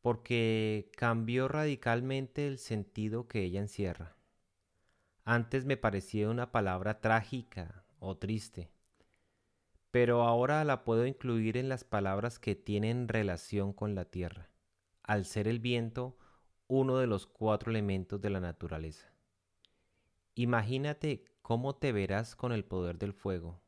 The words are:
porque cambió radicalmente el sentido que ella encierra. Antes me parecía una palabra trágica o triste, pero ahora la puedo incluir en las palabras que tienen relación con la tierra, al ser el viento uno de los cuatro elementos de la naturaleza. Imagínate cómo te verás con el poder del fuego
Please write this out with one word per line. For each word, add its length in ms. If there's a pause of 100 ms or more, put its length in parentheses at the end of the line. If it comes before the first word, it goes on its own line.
porque 920
cambió 500
radicalmente 1000
el 100
sentido 720
que 160
ella 160
encierra. 560 (1080)
Antes 400
me 120
parecía 520
una 220
palabra 500
trágica 840 (160)
o 180
triste, 540 (1200)
pero 300
ahora 420
la 200
puedo 220
incluir 500
en 120
las 160
palabras 560
que 160
tienen 500
relación 680
con 220
la 100
tierra, 460 (540)
al 200
ser 220
el 140
viento 580 (480)
uno 320
de 80
los 200
cuatro 440
elementos 500
de 100
la 100
naturaleza. 720 (1200)
Imagínate 920 (180)
cómo 340
te 160
verás 420
con 160
el 140
poder 340
del 140
fuego 560